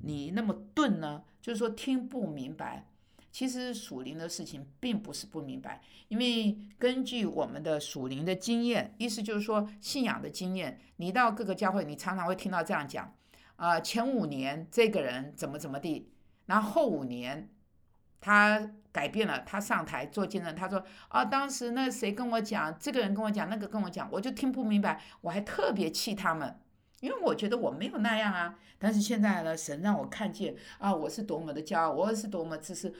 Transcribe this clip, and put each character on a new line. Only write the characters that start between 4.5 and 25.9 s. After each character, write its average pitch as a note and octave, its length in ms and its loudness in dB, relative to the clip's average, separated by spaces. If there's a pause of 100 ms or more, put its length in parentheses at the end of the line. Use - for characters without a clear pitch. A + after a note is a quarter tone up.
并 A#3+ 180 2
不 - 140 -8
是 - 140 -10
不 D#3 160 -8
明 C3+ 180 -8
白， - 220 -10 (260)
因 G#3+ 100 -2
为 A3+ 400 2 (220)
根 B3+ 240 4
据 A#3 220 0
我 D#3 200 0
们 C3 160 -6
的 D#3 160 2
属 C#3+ 300 -4
灵 C3+ 160 -4
的 F#3 100 2
经 A#3 300 2
验， A3+ 340 0
意 A#3 120 -2
思 G#3+ 120 -4
就 G#3+ 120 -2
是 G#3 80 2
说 G#3 260 2 (140)
信 C4 240 0
仰 C3 160 0
的 D3+ 80 -8
经 F#3 260 -4
验， E3 240 -4 (180)
你 F3 140 -2
到 A#3+ 180 4
各 G#3+ 140 -2
个 F#3+ 100 0
教 F#3+ 160 2
会， F#3+ 140 2
你 D3 140 -6
常 F#3 180 -2
常 F3+ 100 -2
会 F3+ 80 2
听 F#3 160 -4
到 F3 140 0
这 F#3+ 100 -2
样 D3 140 -2
讲， - 260 -8 (440)
啊， E3+ 200 4
前 A3+ 320 0
五 A3+ 160 2
年 C#3+ 460 -2
这 A3+ 180 8
个 F#3+ 120 2
人 C3 340 -4
怎 - 140 -6
么 - 100 -8
怎 D3+ 100 -8
么 C3+ 80 -6
地， D#3 360 -4 (320)
然 G#3 160 4
后 G#3 100 -2
后 D#4 160 6
五 D3+ 160 0
年 B2 460 -6 (720)
他 G#3 500 6 (220)
改 D3 160 0
变 G3+ 180 2
了， C3+ 140 -2
他 - 180 -6
上 G3+ 260 0
台 - 200 -4
做 G3 200 -2
见 G3 160 -2
证， D#3+ 140 -6
他 F#3 140 -4
说 G3 120 -2 (280)
：“啊， A#3+ 160 6
当 C#4 240 2
时 A#3+ 220 -4
那 B3+ 200 2
谁 G3+ 220 0
跟 B3 160 -2
我 A3+ 100 4
讲， F#3+ 400 0
这 D4 100 -4
个 A#3+ 120 4
人 G3 120 2
跟 G3+ 80 2
我 G#3+ 80 2
讲， F#3+ 200 0
那 A3 80 -2
个 G#3 100 -4
跟 G#3+ 140 -2
我 F3+ 80 -2
讲， F3 240 -6
我 G3 80 0
就 B3+ 100 -2
听 C4 180 0
不 C4 140 0
明 G#3+ 180 6
白， E3+ 200 2 (180)
我 E3+ 100 -6
还 G3 120 0
特 - 320 0
别 E3+ 180 2